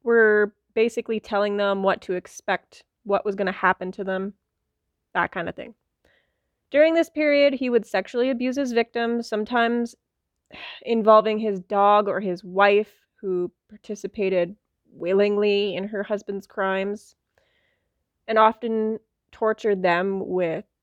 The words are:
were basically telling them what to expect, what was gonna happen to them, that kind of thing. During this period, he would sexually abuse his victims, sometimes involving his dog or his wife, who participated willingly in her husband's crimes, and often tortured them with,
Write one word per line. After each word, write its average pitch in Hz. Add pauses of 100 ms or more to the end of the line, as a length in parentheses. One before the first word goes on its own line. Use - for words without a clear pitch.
were 214 (200)
basically 226
telling 202
them 202
what 190
to 185
expect, - (200)
what 196
was 202
gonna 190
happen 185
to 202
them, 190 (800)
that 190
kind 175
of 170
thing. - (960)
During 311
this 330
period, 285
he 254
would 233
sexually 240
abuse 247
his 269
victims, 233
sometimes 233 (880)
involving 214
his 208
dog 202
or 190
his 180
wife, 202 (280)
who 180 (180)
participated 190 (380)
willingly 202
in 190
her 208
husband's 202
crimes, 190 (1120)
and 220
often 220 (340)
tortured 214
them 185
with, 180 (180)